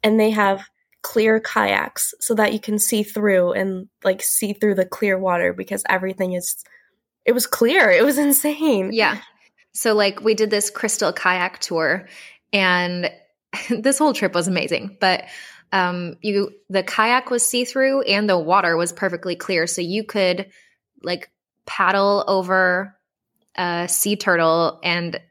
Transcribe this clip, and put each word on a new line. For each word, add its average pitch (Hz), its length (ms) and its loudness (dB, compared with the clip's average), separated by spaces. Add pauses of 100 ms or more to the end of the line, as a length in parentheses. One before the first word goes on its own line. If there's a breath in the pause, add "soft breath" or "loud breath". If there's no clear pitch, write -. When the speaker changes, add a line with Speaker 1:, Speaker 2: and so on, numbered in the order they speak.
Speaker 1:
and 220 160 4
they 214 120 4
have 196 340 2 (380)
clear 220 400 2
kayaks - 800 -2
so - 140 -2
that 214 180 2
you 214 80 -2
can 208 180 -2
see 208 240 0
through 196 480 2
and, 190 380 -4 (160)
like, 190 160 0
see - 320 -2
through 202 220 2
the 185 100 2
clear 190 340 -2
water 180 320 0
because 190 380 -8
everything 185 440 -2
is, - 300 -6 (640 soft breath)
it 233 80 4
was 240 120 2
clear. 247 460 4
It 190 140 6
was 277 120 2
insane. 285 760 0
Speaker 2:
Yeah. 208 240 0 (560 soft breath)
So, 226 200 0
like, 202 280 0
we 214 140 2
did 214 160 0
this 208 180 0
crystal - 420 -2
kayak 185 480 -2
tour, 165 480 -2 (460 loud breath)
and 180 580 0 (320)
<laughs> - 260 -12
this 240 280 0
whole 302 160 2
trip 202 200 -2
was 175 140 0
amazing, 185 540 -2
but, 185 240 2 (460 loud breath)
um, 180 500 -2
you, 202 300 -2 (180)
the 190 140 -2
kayak 240 480 0
was 240 140 0
see-through 262 580 0
and 202 260 0
the 185 100 4
water 170 380 2
was 170 160 -2
perfectly 175 420 -4
clear. 175 320 -2
So 175 140 -4
you 185 240 -4
could, 190 400 -2 (580 soft breath)
like, 180 260 -6 (360)
paddle 196 640 0
over 190 680 -2 (600)
a 175 340 -4
sea - 260 -2
turtle 170 680 2
and 170 360 -4 (120)